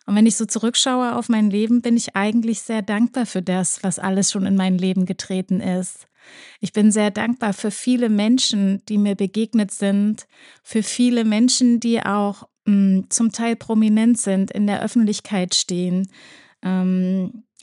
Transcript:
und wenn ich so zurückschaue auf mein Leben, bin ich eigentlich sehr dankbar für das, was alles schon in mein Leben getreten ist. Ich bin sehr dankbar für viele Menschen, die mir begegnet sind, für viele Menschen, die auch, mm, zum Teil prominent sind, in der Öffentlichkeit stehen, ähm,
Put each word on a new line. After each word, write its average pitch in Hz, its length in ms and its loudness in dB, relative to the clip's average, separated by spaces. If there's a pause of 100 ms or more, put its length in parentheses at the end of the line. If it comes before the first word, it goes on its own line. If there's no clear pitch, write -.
und 202 100 -2
wenn 214 100 6
ich 220 100 4
so 226 100 -2
zurückschaue 240 680 -2
auf 240 140 -4
mein 214 200 2
Leben, 220 320 2
bin 233 140 0
ich - 200 -4
eigentlich 214 460 0
sehr 220 200 -4
dankbar 220 440 0
für 185 160 -4
das, 180 420 -2
was 190 160 -2
alles 190 320 0
schon 190 140 -2
in 196 100 2
mein 185 220 2
Leben 185 280 0
getreten 185 560 -4
ist. 180 460 -6 (520)
Ich - 140 -8
bin 214 180 4
sehr 208 200 2
dankbar 214 420 -2
für 214 160 -6
viele 240 400 0
Menschen, 208 800 2
die 214 80 -2
mir 202 180 2
begegnet 208 560 -2
sind, 202 560 0 (360)
für - 180 -2
viele 247 440 0
Menschen, 220 540 4
die 233 220 0
auch, 202 460 -2 (180)
mm, 196 440 4
zum 226 220 0
Teil 233 240 -2
prominent 220 600 2
sind, 190 320 -2
in 208 160 -2
der 202 160 -2
Öffentlichkeit 208 720 -2
stehen, 180 560 -2 (540)
ähm, 185 800 -2 (200)